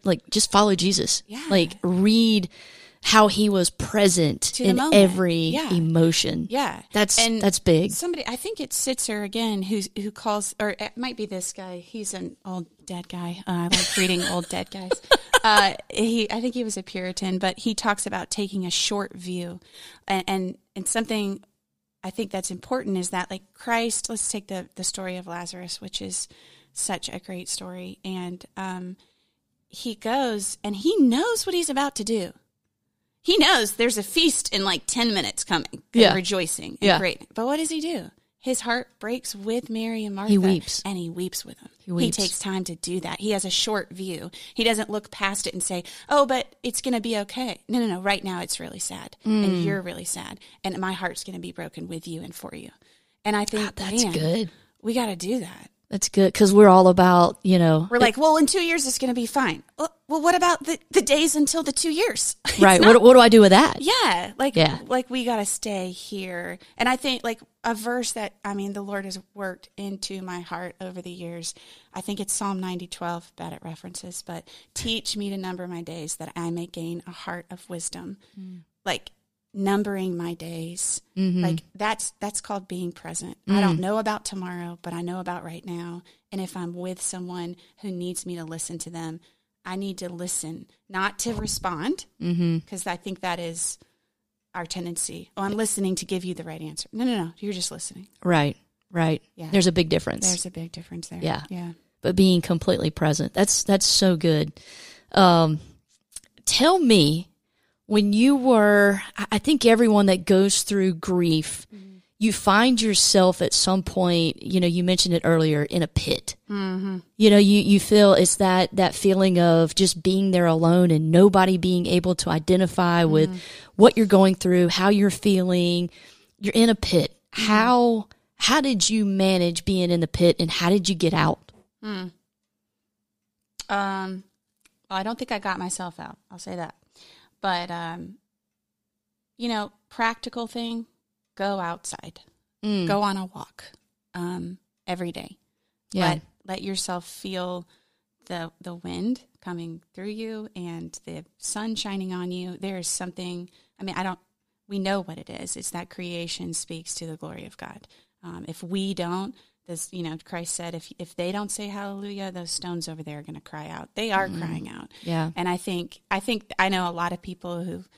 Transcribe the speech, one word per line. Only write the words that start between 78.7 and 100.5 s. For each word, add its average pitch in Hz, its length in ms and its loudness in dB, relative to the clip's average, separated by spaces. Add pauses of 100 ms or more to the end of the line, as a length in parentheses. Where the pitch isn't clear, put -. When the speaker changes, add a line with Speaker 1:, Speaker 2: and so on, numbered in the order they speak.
Speaker 2:
Like, 175 260 -6 (420)
numbering 196 640 -2
my 170 180 -8
days. 165 680 -8 (160)
Speaker 1:
Mm-hmm. 185 240 0
Speaker 2:
Like, 165 220 -2 (120)
that's, - 440 -6
that's 208 220 -8
called 196 260 -10
being 180 240 -8
present. 170 460 -14 (100)
I 202 140 2
don't 175 160 2
Speaker 1:
Mm. 175 40 -4
Speaker 2:
know 202 160 -2
about 214 280 -4
tomorrow, 175 560 -10
but 175 120 -12
I 170 80 -10
know 175 180 -8
about 180 240 -10
right 170 220 -16
now. 175 380 -12 (280)
And 196 80 -8
if 185 160 -10
I'm 175 180 -10
with 180 280 -10
someone 180 540 -10 (260)
who 208 100 -10
needs 180 340 -8
me 180 100 -10
to 165 100 -12
listen 165 340 -12
to 165 100 -14
them, 165 300 -12 (460)
I 185 100 -10
need 190 240 -8
to 180 100 -10
listen, 170 580 -10 (200)
not 196 320 -4
to 233 140 -4
respond, 208 720 -6 (160)
Speaker 1:
Mm-hmm. 170 380 0
Speaker 2:
'cause 180 280 -12
I 175 80 -6
think 185 260 -12
that 175 180 -6
is 170 380 -8 (800)
our 175 100 -8
tendency. 170 720 -10
"Oh, 196 80 -6
I'm 202 140 -4
listening 196 380 -2
to - 100 -8
give 185 180 -6
you 180 100 -8
the 170 100 -12
right 160 180 -12
answer." 156 320 -12
No, 220 100 -4
no, 247 220 0
no. 165 140 -10
You're 202 140 -8
just 180 180 -6
listening. 165 360 -14 (160)
Speaker 1:
Right, 156 320 2 (360)
right. 160 300 -2 (140)
Speaker 2:
Yeah. 160 160 -14
Speaker 1:
There's 190 160 4
a 185 40 4
big 165 180 0
difference. 165 380 -2
Speaker 2:
There's 180 180 -2
a 180 60 -12